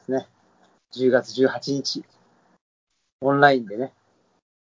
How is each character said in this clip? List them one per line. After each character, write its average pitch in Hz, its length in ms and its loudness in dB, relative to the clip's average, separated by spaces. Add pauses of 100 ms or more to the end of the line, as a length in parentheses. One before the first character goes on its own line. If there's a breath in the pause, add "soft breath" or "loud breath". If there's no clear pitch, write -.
す - 80 -8
ね。 131 160 -4 (640)
十 127 200 0
月 123 220 0
十 131 140 2
八 123 240 -4
日、 - 320 -6 (1160)
オ 135 100 0
ン 139 80 2
ラ 143 140 6
イ 131 60 0
ン 113 60 -8
で 104 120 -12
ね。 131 160 -8 (840)